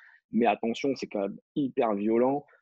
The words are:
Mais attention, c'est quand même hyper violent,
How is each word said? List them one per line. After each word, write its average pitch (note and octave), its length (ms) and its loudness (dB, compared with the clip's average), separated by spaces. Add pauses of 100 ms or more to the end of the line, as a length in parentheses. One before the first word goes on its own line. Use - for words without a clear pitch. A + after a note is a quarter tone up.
(320)
Mais A2+ 140 2
attention, A#2 500 0
c'est - 100 -8
quand G#2 140 -6
même G2+ 180 -4 (160)
hyper B2 400 0
violent, A#2 500 2 (180)